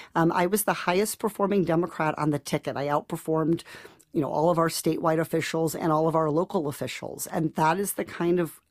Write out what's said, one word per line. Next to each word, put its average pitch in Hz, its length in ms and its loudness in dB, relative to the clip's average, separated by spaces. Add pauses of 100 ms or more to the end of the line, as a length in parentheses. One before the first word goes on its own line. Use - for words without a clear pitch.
(140)
um, 165 180 4
I 180 140 2
was 202 180 0
the 190 80 2
highest 190 460 0
performing 202 460 0
Democrat 165 520 0
on 151 140 0
the 147 80 0
ticket. 139 380 -4
I 135 100 -4
outperformed, 160 760 0 (520)
you 160 80 2
know, - 80 -2
all 151 200 2
of 165 80 2
our 165 100 4
statewide 160 520 0
officials 160 540 -2
and 160 180 0
all 156 160 4
of 160 80 0
our 160 140 2
local 165 380 0
officials. - 580 -8
And 160 300 -2
that 165 220 4
is 202 160 -4
the 196 100 -4
kind 175 360 0
of 160 200 -6 (100)